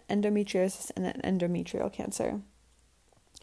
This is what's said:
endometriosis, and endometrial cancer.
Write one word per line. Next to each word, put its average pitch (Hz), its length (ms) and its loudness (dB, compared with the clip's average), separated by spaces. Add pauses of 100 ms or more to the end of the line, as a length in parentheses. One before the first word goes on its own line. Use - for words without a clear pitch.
endometriosis, 202 880 2
and - 260 -2
endometrial 175 680 0
cancer. - 480 -2 (1040)